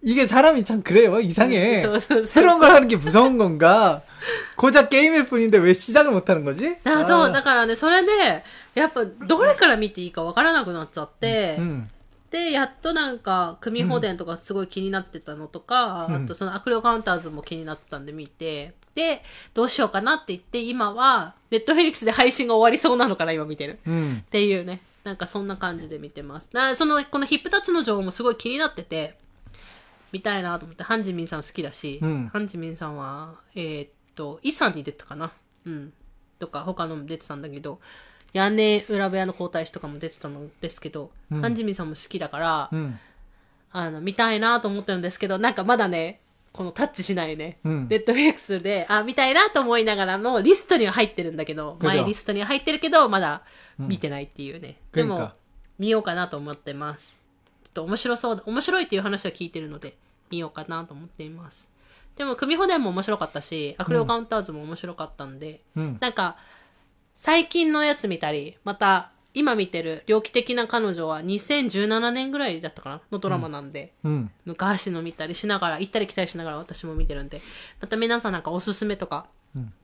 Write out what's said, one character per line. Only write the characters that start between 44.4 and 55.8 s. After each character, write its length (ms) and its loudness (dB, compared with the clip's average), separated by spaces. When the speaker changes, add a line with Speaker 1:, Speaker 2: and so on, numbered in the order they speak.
Speaker 2:
な 220 0
と 80 -4
思 120 -6
っ 20 -10
て 100 -4
る 60 -4
ん 20 -6
で 80 -4
す 100 -12
け 80 -4
ど、 100 -2
な 140 0
ん 20 -6
か 120 -6
ま 100 4
だ 140 0
ね、 320 -6
こ 100 -10
の 80 -10
タ 140 -2
ッ 80 -8
チ 100 -8
し 100 -4
な 140 -4
い 80 -8
ね。 300 -12
Speaker 1:
う 40 -2
ん。 180 -2
Speaker 2:
Netflix 720 0
で、 260 -2
あ、 160 2
見 120 -6
た 140 2
い 40 2
な 160 6
と 100 0
思 180 2
い 60 4
な 140 0
が 80 0
ら 120 -2
も、 220 0
リ 160 8
ス 100 -6
ト 120 4
に 80 4
は 80 -2
入 140 2
っ 80 -10
て 80 -6
る 100 -6
ん 20 -10
だ 80 -6
け 100 -8
ど、 240 -10
Speaker 1:
그 100 0
죠. 0 -
Speaker 2:
マ 80 2
イ 100 2
リ 80 -2
ス 100 -10
ト 80 -6
に 80 -2
は 80 -6
入 100 0
っ 60 -6
て 80 -2
る 80 -2
け 100 -2
ど、 200 6
ま 100 2
だ 220 -4
見 200 -4
て 100 -6
な 140 -8
い 20 -10
っ 60 -16
て 140 -16
い 120 -14
う 60 -16
ね。 160 -20
Speaker 1:
う 20 -2
ん。 20 0
Speaker 2:
で 60 4
も、 140 -2
Speaker 1:
그 20 -6
러 40 -6
니 40 -10
까. 60 -16